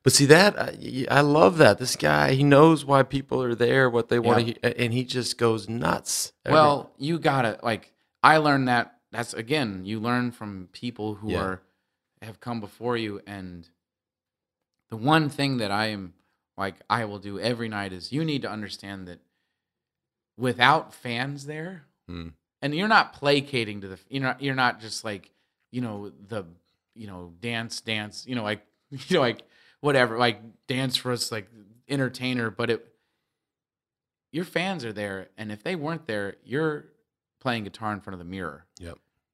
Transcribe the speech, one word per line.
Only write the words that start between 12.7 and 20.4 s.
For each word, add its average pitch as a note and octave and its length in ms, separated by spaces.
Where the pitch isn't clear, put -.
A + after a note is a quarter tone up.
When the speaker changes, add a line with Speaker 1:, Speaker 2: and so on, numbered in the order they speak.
Speaker 2:
you, G#2 280
and F#2 440
the A#2 80
one D3 320
thing C#3 300
that G#2 120
I G#2 140
am, G2 300
like, F#2+ 180
I A2+ 140
will G#2 160
do G2 180
every A2+ 300
night G2+ 240
is, F2+ 220
you D#3 100
need D3+ 200
to G#2+ 60
understand G2 600
that E2+ 100
without B2 560